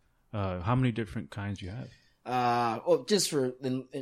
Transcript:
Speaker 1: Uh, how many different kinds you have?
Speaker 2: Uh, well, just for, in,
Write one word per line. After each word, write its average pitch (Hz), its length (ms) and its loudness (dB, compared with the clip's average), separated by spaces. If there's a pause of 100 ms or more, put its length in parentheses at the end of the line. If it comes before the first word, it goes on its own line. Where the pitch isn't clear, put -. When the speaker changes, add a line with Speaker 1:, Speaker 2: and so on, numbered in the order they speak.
(320)
Speaker 1:
Uh, 95 280 -2
how 110 140 2
many 127 180 4
different 110 380 -6
kinds 101 300 -6
you 90 100 -10
have? 123 180 -10 (360)
Speaker 2:
Uh, 120 640 2
well, 170 180 4
just 202 260 2
for, 131 220 2 (100)
in, 131 220 -2 (180)